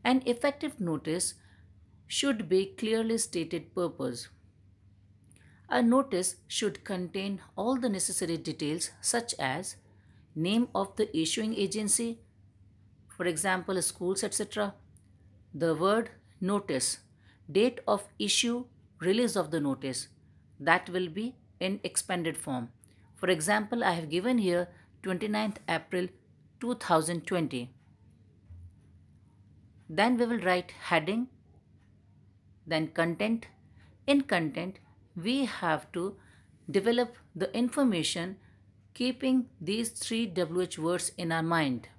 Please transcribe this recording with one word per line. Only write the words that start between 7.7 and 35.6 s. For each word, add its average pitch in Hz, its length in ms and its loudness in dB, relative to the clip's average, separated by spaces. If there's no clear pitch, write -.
the 247 120 0
necessary 180 480 0
details 156 540 -4
such - 380 -2
as 139 380 -2
name 208 380 2
of 196 220 -2
the 208 200 0
issuing 214 380 0
agency, 214 680 0
for - 180 -4
example, 185 560 0
schools, 185 420 -2
et 196 80 -4
cetera, 208 400 -2
the 160 220 0
word 202 340 2
notice, 190 600 0
date 233 340 2
of 202 220 0
issue, 240 460 0
release 214 380 2
of 156 140 0
the 160 100 0
notice, 135 480 -2
that 165 300 4
will 180 200 -2
be 220 260 -6
in 190 260 -2
expanded 165 540 -2
form. 123 320 -6
For - 120 0
example, 208 560 2
I 190 60 4
have 165 180 -2
given 202 300 0
here 175 300 2
twenty-ninth 208 680 -2
April 180 400 -2
two 240 160 -2
thousand 160 500 2
twenty. 139 480 -2
Then 214 300 4
we 233 80 2
will 233 140 0
write 180 320 2
heading, 190 440 2
then 160 220 0
content. 170 600 0
In 277 160 4
content, 170 560 -2
we 240 300 0
have 165 480 -2